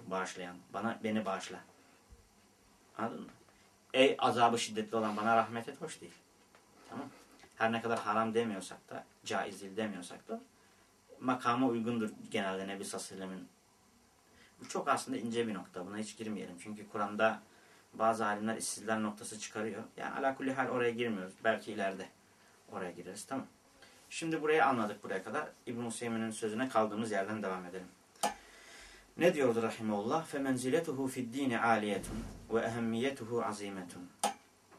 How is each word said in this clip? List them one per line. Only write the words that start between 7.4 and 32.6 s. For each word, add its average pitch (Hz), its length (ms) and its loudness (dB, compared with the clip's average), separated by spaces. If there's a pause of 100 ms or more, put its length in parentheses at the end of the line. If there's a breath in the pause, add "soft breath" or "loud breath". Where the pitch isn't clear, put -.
Her 113 160 4
ne 117 100 -2
kadar 113 160 2
haram 110 360 2
demiyorsak 107 560 0
da, - 140 -8 (200)
caiz 95 380 -2
değil 95 140 -10
demiyorsak 101 520 -4
da 226 120 -6 (800 soft breath)
makama 127 460 2
uygundur 117 440 2 (200)
genelde 95 380 -2
Nebi 98 160 -6
sallallahu 98 220 -6
aleyhi 95 140 -12
ve 95 60 -6
sellemin. 92 220 -10 (1120 loud breath)
Bu 120 80 -14
çok - 200 -2
aslında 131 300 2
ince 113 300 0
bir 104 60 -2
nokta. 92 320 -8
Buna 101 120 -6
hiç 110 180 -6
girmeyelim. 92 420 -6
Çünkü 107 300 -10
Kur'an'da 104 540 2 (520 loud breath)
bazı 110 320 4
alimler 107 300 0
istidlal 107 420 -2
noktası 107 400 -4
çıkarıyor. 107 440 -4 (140)
Yani - 180 -6
ala 135 220 0
kulli 135 160 -2
hal 131 160 0
oraya 120 220 2
girmiyoruz. 110 440 -2 (100)
Belki 110 280 0
ileride 95 360 -4 (640 loud breath)
oraya 95 180 -6
gireriz. 90 360 -12
Tamam. 131 200 -6 (640 loud breath)
Şimdi 160 320 -2
burayı 156 220 6
anladık 117 400 4
buraya 95 180 -4
kadar. 120 260 -4 (180)
İbn-i 117 200 -4
Hüseyin'in 113 440 -2
sözüne 110 380 -2
kaldığımız 110 420 2
yerden 101 320 0
devam 92 240 -4
edelim. 92 220 -10 (1300 loud breath)
Ne 170 180 6
diyordu 120 280 4
rahimahullah? 113 640 0
"Femenziletuhu 135 800 0
fid 117 260 -4
dini 127 260 0
aliyetun 107 640 2 (300)
ve 113 60 6
ehemmiyetuhu 117 800 0